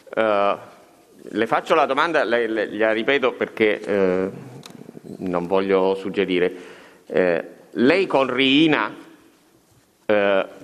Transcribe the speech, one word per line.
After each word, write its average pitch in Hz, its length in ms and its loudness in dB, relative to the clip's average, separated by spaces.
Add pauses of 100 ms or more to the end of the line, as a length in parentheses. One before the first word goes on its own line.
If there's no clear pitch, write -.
(140)
eh, 101 420 2 (720)
le 110 200 -2
faccio 160 260 0
la 147 120 4
domanda, 147 360 0
le, 113 240 0
le, 110 220 -2
gliela 110 240 0
ripeto 120 400 0
perché, - 480 0
eh, 95 500 0 (880)
non 87 300 -4
voglio 95 480 2
suggerire. 92 580 -2 (520)
Eh, 87 380 0 (280)
lei 160 340 2
con 131 260 0
Riina, 135 600 2 (1120)
eh, 101 400 2 (160)